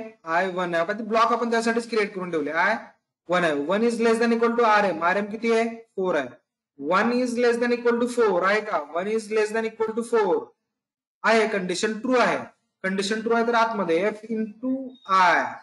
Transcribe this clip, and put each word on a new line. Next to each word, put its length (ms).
I 300
one 200
आहे. 100
आता 80
ब्लॉक 400
आपण 180
त्यासाठीच 400
create 240
करून 160
ठेवले. 220
I 240
वन 160
आहे. 80
वन 300
is 180
less 200
than 120
equal 260
to 60
आरएम. 380
आरएम 220
किती 280
आहे? 160
फोर 180
आहे. 140
One 340
is 260
less 220
than 140
equal 260
to 80
four 340
आहे 180
का? 180
One 140
is 220
less 260
than 140
equal 280
to 60
four 260
आहे. 260
condition 500
true 180
आहे. 220
Condition 380
true 140
आहे 120
तर 80
आतमध्ये 560
F 200
into 440
I. 240